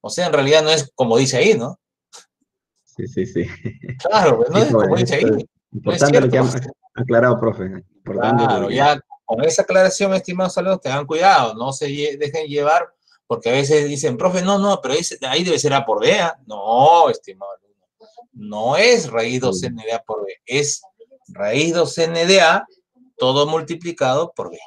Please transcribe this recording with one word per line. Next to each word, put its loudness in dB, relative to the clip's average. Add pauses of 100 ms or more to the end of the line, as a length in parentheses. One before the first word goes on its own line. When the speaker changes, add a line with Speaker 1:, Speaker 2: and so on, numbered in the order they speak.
Speaker 1:
O -12
sea, -4
en -2
realidad 4
no 0
es -2
como 2
dice 2
ahí, 4
¿no? -4 (1040)
Speaker 2:
Sí, -12
sí, -4
sí. -4 (540)
Speaker 1:
Claro, 2
pues, 2
no 2
Speaker 2:
Sí, 6
Speaker 1:
es 0
como 4
Speaker 2:
profe, 2
Speaker 1:
dice 0
ahí. 0
Speaker 2:
esto 2
es -6 (260)
Speaker 1:
No -6
es 0
Speaker 2:
importante 6
lo 2
Speaker 1:
cierto, 0
Speaker 2:
que 2
ha 4
Speaker 1:
pues. -2 (280)
Speaker 2:
aclarado, 2
profe. -4
Importante -4
Speaker 1:
Claro, 0
Speaker 2:
porque -4
Speaker 1:
ya 2 (260)
con -4
esa 0
aclaración, 2
estimados -4
alumnos, -2
tengan -6
cuidado, 2
no -8
se -8
lle-, -6
dejen -6
llevar, 0 (380)
porque -4
a 2
veces 2
dicen, -4
"Profe, 0
no, 0
no, 0
pero -4
ahí -2
se-, -10
ahí -2
debe 0
ser 0
A 0
por -2
B, 2
¿ah?". -2 (100)
No, 4
estimado -10
alumno, -20 (480)
no -4
es 2
raíz -4
Speaker 2:
Sí. -2
Speaker 1:
dos -2
N -10
de -6
A -8
por -8
B, -12 (120)
es -4 (480)
raíz -2
dos -2
N -2
de 6
A, 4 (520)
todo 2
multiplicado -4
por -10
B. -18